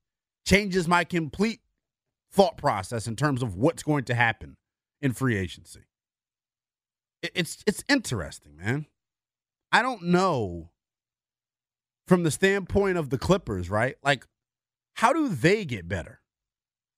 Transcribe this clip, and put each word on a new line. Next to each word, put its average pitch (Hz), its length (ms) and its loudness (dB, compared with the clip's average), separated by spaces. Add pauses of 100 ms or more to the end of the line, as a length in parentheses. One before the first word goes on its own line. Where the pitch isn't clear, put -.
(460)
changes 190 400 2
my 175 180 2
complete 175 560 -2 (680)
thought 185 280 4
process 113 480 -2
in 117 100 -6
terms 131 260 0
of 110 140 -4
what's 135 260 0
going 143 220 0
to 123 100 -4
happen 113 440 -2 (420)
in 139 140 0
free 123 240 0
agency. - 420 -8 (1400)
It, 170 120 -8
it's, - 320 -4
it's 208 220 -2
interesting, 92 680 -2
man. 123 260 -2 (880)
I 190 80 6
don't 233 220 -4
know 139 720 0 (1300)
from 180 160 4
the 160 80 2
standpoint 196 680 0
of 147 100 -4
the 131 80 -2
Clippers, 107 540 -2
right? 117 320 -2
Like, 139 240 -2 (680)
how 247 180 2
do 311 140 0
they 185 360 2
get 101 240 -8
better? 87 320 -8 (760)